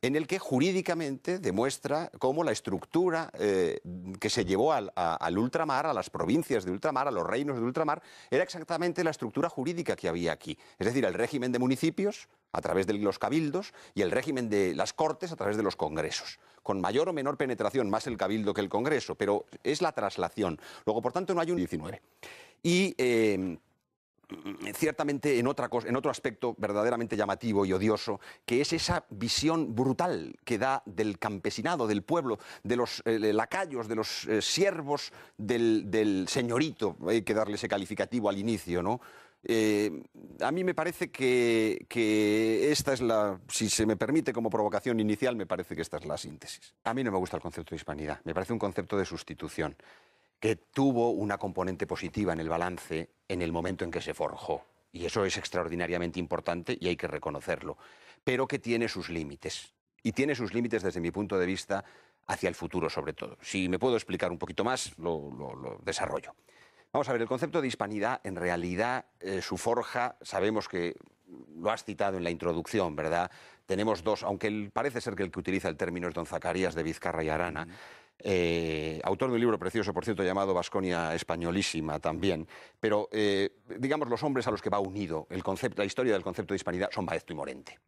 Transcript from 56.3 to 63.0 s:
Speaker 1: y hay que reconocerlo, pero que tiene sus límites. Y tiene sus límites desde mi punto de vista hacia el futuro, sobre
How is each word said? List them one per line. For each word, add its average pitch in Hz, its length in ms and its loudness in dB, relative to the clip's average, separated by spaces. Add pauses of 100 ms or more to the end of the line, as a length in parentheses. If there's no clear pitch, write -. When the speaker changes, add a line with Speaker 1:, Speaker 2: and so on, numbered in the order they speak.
Speaker 1:
y 87 100 -2
hay 87 80 0
que 90 100 -6
reconocerlo, 73 720 -6 (460)
pero 127 220 2
que 139 120 -4
tiene 117 300 0
sus 90 200 -6
límites. 78 640 -8 (300)
Y 113 100 0
tiene 139 220 2
sus 113 180 -4
límites 117 300 0
desde 90 180 -2
mi 85 100 0
punto 95 280 -2
de 90 80 2
vista 95 380 -2 (420)
hacia 95 220 -2
el 82 60 -2
futuro, 82 360 -4
sobre 76 240 -6